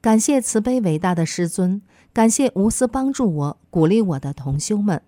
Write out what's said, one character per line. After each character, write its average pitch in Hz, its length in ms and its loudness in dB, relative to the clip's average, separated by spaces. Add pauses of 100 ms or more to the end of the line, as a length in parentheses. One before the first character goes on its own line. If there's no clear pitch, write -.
感 220 180 4
谢 269 220 2
慈 - 200 -2
悲 254 200 -2
伟 165 180 0
大 180 160 0
的 165 120 0
师 175 200 -4
尊， 185 360 -2 (320)
感 226 160 4
谢 262 240 0
无 202 160 2
私 254 160 0
帮 269 260 -2
助 220 220 0
我、 143 240 -4 (100)
鼓 160 180 2
励 208 140 4
我 180 180 -2
的 - 140 -8
同 135 260 -6
修 208 220 -2
们。 202 280 -2